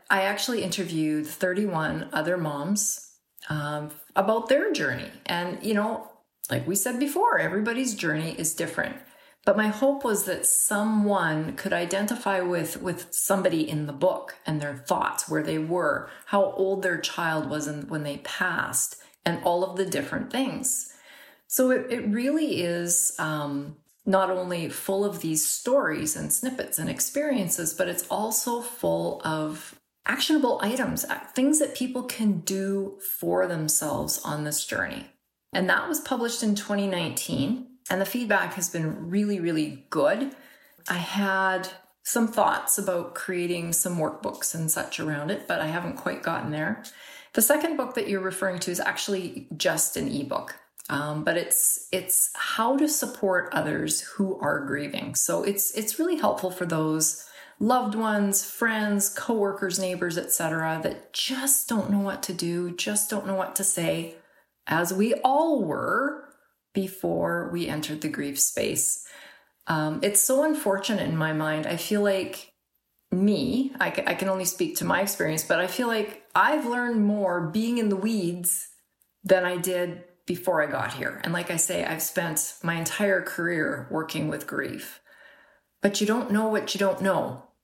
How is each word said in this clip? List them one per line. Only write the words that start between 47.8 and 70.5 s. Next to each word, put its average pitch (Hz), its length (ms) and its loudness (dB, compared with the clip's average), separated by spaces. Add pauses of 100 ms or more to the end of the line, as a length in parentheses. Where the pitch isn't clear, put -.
that 220 140 -2
you're 196 120 0
referring 185 400 -2
to 180 120 -2
is 175 80 -2
actually - 640 -2 (100)
just 156 400 2
an 156 120 0
ebook, - 480 -4 (340)
um, 147 320 -2
but 170 140 2
it's, - 560 2
it's - 420 2
how 240 420 2
to 294 120 4
support 185 640 0
others 156 480 0
who - 400 -2
are 147 260 0
grieving. 143 480 -4
So 170 300 2
it's, 202 320 0
it's 214 200 -4
really 339 200 2
helpful - 340 0
for 180 160 -4
those 156 580 0 (360)
loved 220 340 2
ones, 208 500 2
friends, 208 640 0
coworkers, 196 720 0
neighbors, 175 400 0
et - 140 -2
cetera, 160 500 0
that - 300 -6
just 262 560 0
don't 220 220 0
know 202 100 4
what 196 240 -2
to 185 80 -6
do, 175 400 -2
just 208 360 -2
don't 196 200 -4
know 196 80 0
what 185 180 -2
to - 80 -2
say, 165 540 0 (500)
as 170 260 0
we 208 220 4 (100)
all 277 400 4
were 233 640 -2 (460)
before 170 800 -2
we 175 160 -2
entered 151 320 -4
the 156 80 -2
grief 143 300 -4
space. - 680 0 (600)
Um, 156 360 0
it's 208 200 4
so 269 220 4
unfortunate 208 640 2